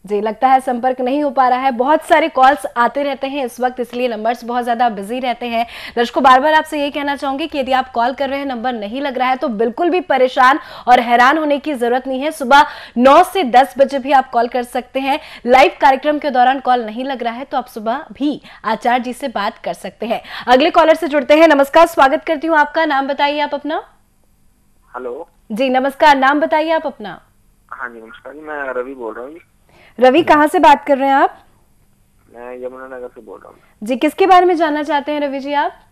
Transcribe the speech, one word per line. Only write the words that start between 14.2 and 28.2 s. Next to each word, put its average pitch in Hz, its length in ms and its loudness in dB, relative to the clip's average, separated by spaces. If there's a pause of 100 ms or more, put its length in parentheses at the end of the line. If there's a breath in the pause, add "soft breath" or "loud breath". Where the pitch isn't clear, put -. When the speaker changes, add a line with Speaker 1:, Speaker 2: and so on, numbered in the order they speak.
Speaker 1:
कॉल 233 180 0
कर 247 140 -4
सकते 240 380 -8
हैं। 277 200 -4 (260 loud breath)
लाइव 269 340 4
कार्यक्रम 294 380 2
के 285 120 -4
दौरान 254 300 2
कॉल 247 240 0
नहीं 214 200 -10
लग 277 180 -8
रहा 233 120 -6
है, 254 100 -12
तो 285 120 -8
आप 247 100 -6
सुबह 226 460 -8
भी 269 300 -6 (220 loud breath)
आचार्य 233 400 -2
जी 247 80 -8
से 277 160 -8
बात 214 300 -6
कर 175 160 -8
सकते 196 320 -12
हैं। 220 160 -6 (240 loud breath)
अगले 262 240 6
कॉलर 320 240 4
से 320 140 -2
जुड़ते 294 260 2
हैं। 320 140 8
नमस्कार, 294 380 6
स्वागत 302 380 2
करती 320 220 -4
हूँ 320 100 2
आपका। 294 280 2
नाम 277 240 -2
बताइए 285 320 -2
आप 294 140 -4
अपना। 294 340 -8 (1040)
Speaker 2:
हेलो। 123 340 -12 (240)
Speaker 1:
जी, 254 160 -2
नमस्कार, 269 480 2
नाम 277 240 0
बताइए 320 300 -2
आप 320 160 -2
अपना। 214 340 -12 (500)
Speaker 2:
हाँ 123 180 -12
जी, 117 120 -18
नमस्कार 113 340 -20